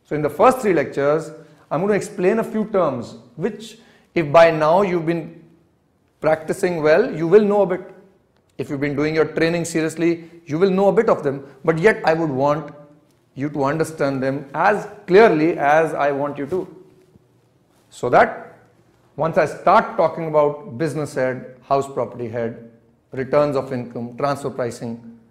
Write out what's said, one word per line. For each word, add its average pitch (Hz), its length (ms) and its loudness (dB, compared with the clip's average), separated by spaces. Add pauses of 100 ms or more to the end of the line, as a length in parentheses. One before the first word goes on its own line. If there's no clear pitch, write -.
So 156 100 -6
in 147 80 -4
the 147 60 0
first 247 300 4
three 202 140 0
lectures, 147 560 0 (400)
I'm 147 120 -2
going 202 80 0
to 208 60 2
explain 196 440 0
a 214 40 -2
few 220 280 -4
terms, 143 460 -2 (180)
which 208 420 -8 (380)
if 156 160 -2
by 165 180 8
now 156 320 2
you've 175 240 -2
been 165 380 -6 (800)
practicing 165 600 -2
well, 185 320 4
you 165 140 -4
will 208 160 8
know 202 180 2
a 190 60 2
bit. 180 140 -4 (760)
If - 120 -8
you've 139 120 -6
been 147 140 -2
doing 151 180 -2
your 156 120 2
training 165 400 0
seriously, 165 640 -2 (180)
you 147 100 -4
will 190 140 2
know 196 160 2
a 190 40 6
bit 220 160 2
of 196 160 2
them, 139 220 -4 (180)
but 160 140 0
yet 220 260 2
I 160 100 4
would 165 180 -2
want 147 420 -2 (600)
you 135 160 -6
to 147 120 -4
understand 143 600 -2
them 135 320 -4
as 180 320 0 (180)
clearly 175 520 4
as 151 360 2
I 143 180 0
want 139 280 -4
you 139 80 -8
to. 175 360 -8 (1080)
So - 180 -6
that - 480 2 (580)
once 160 220 -4
I 156 80 4
start 180 500 2
talking 160 320 -2
about 147 520 0
business 151 340 -4
head, 127 480 -4
house 139 260 -2
property 123 400 -8
head, 117 440 -8 (400)
returns 135 440 0
of 135 160 -4
income, 120 460 -10
transfer 139 320 -4
pricing, 117 720 -8 (120)